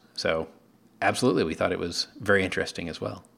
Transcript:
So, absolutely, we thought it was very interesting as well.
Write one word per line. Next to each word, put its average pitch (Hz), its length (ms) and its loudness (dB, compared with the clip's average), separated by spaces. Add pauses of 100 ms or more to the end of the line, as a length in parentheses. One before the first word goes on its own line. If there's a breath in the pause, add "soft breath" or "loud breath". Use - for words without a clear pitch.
(140)
So, 80 320 0 (540)
absolutely, 110 420 2
we 80 120 -2
thought 92 180 0
it 90 60 -2
was 87 280 -4 (140)
very 98 240 4
interesting 92 440 -4
as 80 120 -10
well. 104 240 -6 (140)